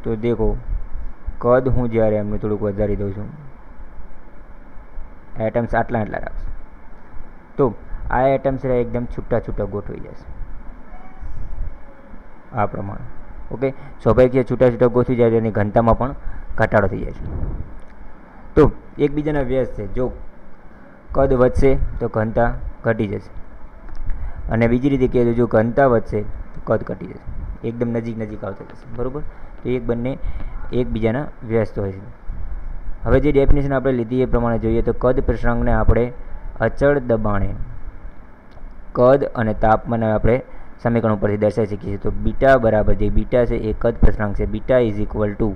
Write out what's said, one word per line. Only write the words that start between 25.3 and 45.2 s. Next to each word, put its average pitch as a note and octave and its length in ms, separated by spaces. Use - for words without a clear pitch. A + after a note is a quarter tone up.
તો A#2 100
જો A#2 140
ઘનતા A#2+ 400
વધશે G#2+ 260
તો - 140
કદ G#2+ 200
ઘટી - 220
જશે, - 140
એકદમ A#2 260
નજીક A2+ 220
નજીક G#2+ 260
આવતા G2 260
જશે, - 160
બરોબર? C3 260
તો - 140
એક B2 200
બંને A#2+ 220
એકબીજાના A#2 480
વ્યસ્ત A2 300
હોય G2 140
છે. F#2+ 80
હવે A#2 180
જે D3 80
definition C#3 420
આપણે C3 240
લીધી A#2+ 280
એ - 60
પ્રમાણે A#2 320
જોઈએ A2+ 240
તો A#2 60
કદ B2+ 240
પ્રસરણને A#2+ 460
આપણે A2+ 320
અચળ C#3 340
દબાણે G#2 400
કદ C3 320
અને A2 120
તાપમાન A2+ 440
આપણે A2 280
સમીકરણ A2+ 400
ઉપરથી G#2 260
દર્શાવી G#2 280
શકીએ G2+ 200
છીએ. G2 140
તો - 60
બીટા C3+ 340
બરાબર G#2+ 420
જે G#2 80
બીટા A2 360
છે A#2 120
એ G#2+ 40
કદ A#2 280
પ્રસરણાંક G2+ 360
છે. G#2+ 100
Beta G#2+ 320
is A2 200
equal G#2 360